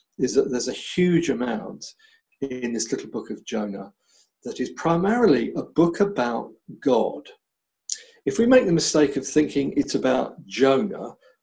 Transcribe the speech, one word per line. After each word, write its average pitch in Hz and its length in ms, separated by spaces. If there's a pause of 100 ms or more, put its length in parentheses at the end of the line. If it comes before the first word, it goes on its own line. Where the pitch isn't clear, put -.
(180)
is 120 160
that - 180
there's 123 160
a 123 60
huge 180 560
amount 117 560 (560)
in 127 320
this 110 180
little 131 180
book 110 200
of 107 160
Jonah 101 480 (500)
that - 160
is 120 120
primarily 175 840
a - 80
book - 360
about 120 520 (280)
God. 98 480 (1000)
If 147 120
we 226 80
make 254 200
the 190 60
mistake 151 460
of 131 100
thinking 143 480
it's 135 200
about 127 500
Jonah, 117 680 (280)